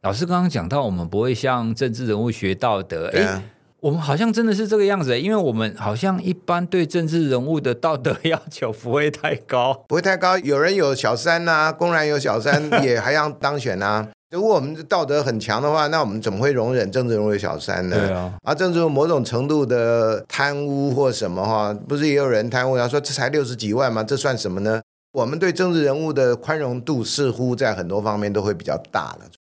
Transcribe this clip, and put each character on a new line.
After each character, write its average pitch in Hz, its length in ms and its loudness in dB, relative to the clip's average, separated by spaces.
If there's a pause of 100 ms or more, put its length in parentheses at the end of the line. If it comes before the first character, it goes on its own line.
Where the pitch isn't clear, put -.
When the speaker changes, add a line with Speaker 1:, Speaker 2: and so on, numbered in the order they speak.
Speaker 1:
老 98 120 0
师 131 120 -2
刚 180 160 2
刚 180 80 2
讲 95 200 -2
到 139 140 0
我 117 60 -2
们 87 180 -2
不 101 140 0
会 127 120 2
向 120 400 0
政 120 200 -2
治 123 120 -6
人 107 160 0
物 120 80 0
学 101 240 -2
道 101 300 0
德， 85 260 -6
Speaker 2:
对 - 140 2
啊。 95 120 0
Speaker 1:
诶， 95 80 -8 (360)
我 151 100 0
们 156 100 0
好 143 160 0
像 226 160 2
真 226 140 2
的 220 80 2
是 208 140 -2
这 214 100 2
个 208 80 4
样 196 180 2
子， 127 160 0
因 180 120 0
为 220 40 2
我 175 160 2
们 110 240 -2
好 107 200 -4
像 185 260 0
一 185 100 -2
般 175 360 -2
对 175 180 2
政 165 220 -2
治 156 220 2
人 127 140 2
物 156 160 0
的 123 140 0
道 156 240 0
德 127 260 0
要 165 160 0 (120)
求 117 200 -4
不 110 200 -8
会 147 180 2
太 151 260 -4
高。 127 520 -2
Speaker 2:
不 147 80 -2
会 175 60 0
太 190 140 2
高， 185 240 2
有 143 200 0
人 175 160 2
有 151 180 2
小 123 220 0
三 170 320 0
啊， 160 240 4
公 170 200 0
然 156 160 2
有 147 120 0
小 135 200 0
三， 147 340 2
Speaker 1:
<laughs> - 100 4
Speaker 2:
也 123 160 4
还 113 120 0
要 151 180 2
当 143 300 -2
选 107 220 -4
啊。 104 260 0 (240)
如 175 100 -4
果 214 140 4
我 160 40 2
们 143 160 -6 (140)
道 175 160 2
德 143 180 2
很 120 160 -2
强 107 220 -2
的 147 100 2
话， 151 160 2
那 160 140 0
我 139 40 2
们 107 160 -4
怎 104 120 -2
么 95 40 -4
会 131 140 2
容 123 240 0
忍 98 160 0
政 127 160 0
治 117 60 2
人 104 100 2
物 107 80 2
有 104 60 0
小 95 200 -4
三 92 300 -4
呢？ 90 100 0
Speaker 1:
对 101 120 2
啊。 90 240 -4 (100)
Speaker 2:
啊， 143 100 0
政 180 200 0
治 170 60 2
人 170 60 2
物 160 40 2
某 147 180 2
种 151 160 2
程 123 240 -2
度 147 180 2
的 117 640 2
贪 143 380 -2
污 139 260 0
或 131 180 2
什 110 200 -2
么 90 160 -4
哈， 107 280 0 (140)
不 143 80 -2
是 147 120 0
也 143 80 2
有 139 120 2
人 117 220 2
贪 127 200 0
污， 131 60 2
然 123 80 2
后 120 60 0
说 143 100 0
这 143 140 -4
才 127 160 -2
六 147 160 0
十 120 100 -6
几 110 180 -4
万 127 200 2
吗？ 110 100 0
这 131 140 -2
算 127 200 0
什 101 140 -4
么 90 100 -4
呢？ 110 200 0 (320)
我 123 120 0
们 151 140 -6
对 180 140 2
政 180 180 0
治 165 120 2
人 139 140 2
物 156 140 -2
的 131 240 2
宽 151 240 -4
容 123 220 -4
度 123 220 -2
似 135 280 0
乎 123 240 -2
在 113 180 2
很 92 140 -4
多 98 140 -2
方 104 180 -2
面 104 140 -2
都 104 80 0
会 101 120 0
比 85 120 -8
较 69 100 -2 (160)
大 71 280 -4
了。 - 100 -20 (200)